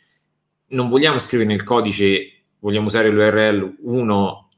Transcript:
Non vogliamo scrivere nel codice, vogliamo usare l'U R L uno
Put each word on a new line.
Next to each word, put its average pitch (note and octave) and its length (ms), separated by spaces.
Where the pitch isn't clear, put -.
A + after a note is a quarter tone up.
Non B2 200
vogliamo C#3 300
scrivere A2+ 320
nel G2 120
codice, G2+ 800
vogliamo G#2 260
usare A2 240
l'U G#2 100
R G#2+ 320
L F#2+ 300
uno G#2+ 760